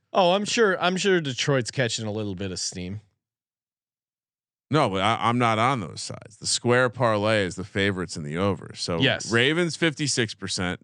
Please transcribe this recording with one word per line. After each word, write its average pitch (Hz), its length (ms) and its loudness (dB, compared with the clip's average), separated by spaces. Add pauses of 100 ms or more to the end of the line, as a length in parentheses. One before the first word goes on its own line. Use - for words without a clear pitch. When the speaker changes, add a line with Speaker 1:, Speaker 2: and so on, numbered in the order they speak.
(140)
Speaker 1:
Oh, 180 180 6
I'm 202 140 2
sure, 202 360 2
I'm 180 140 2
sure 185 240 2
Detroit's 135 520 -2
catching 117 360 -2
a 104 40 -4
little 104 240 -4
bit 95 160 -6
of 85 100 -8
steam. 92 400 -8 (1700)
Speaker 2:
No, 135 180 4
but 95 120 -2
I, 110 180 2
I'm 117 180 2
not 113 220 2
on 123 220 2
those 78 200 -10
sides. - 360 -14
The - 100 -10
square 123 420 2
parlay 110 560 2
is 87 100 -4
the 92 100 -8
favorites 98 500 -2
and 80 100 -8
the 73 120 -4
overs. 95 440 -2
So 85 180 -2
Speaker 1:
Yes. 110 320 0
Speaker 2:
Ravens 151 440 2
fifty-six 139 580 0
percent, 90 500 -4